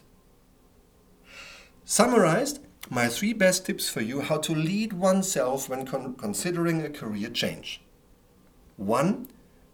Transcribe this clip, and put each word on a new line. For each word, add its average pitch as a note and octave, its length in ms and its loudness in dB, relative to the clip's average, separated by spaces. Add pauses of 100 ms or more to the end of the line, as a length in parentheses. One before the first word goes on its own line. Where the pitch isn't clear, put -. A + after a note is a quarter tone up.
(1800)
Summarized, A3 760 4 (280)
my A#2+ 200 0
three G3+ 240 0
best F#3 340 4
tips - 220 -4
for - 140 -4
you B2+ 180 -4
how D3+ 180 0
to D#3+ 160 -2
lead G3 380 0
oneself F3 760 2
when C3 160 -4
con-, C3 300 -6
considering E3 640 0
a D3+ 100 -4
career G#2+ 380 -6
change. - 540 -4 (920)
One, C3 500 2 (480)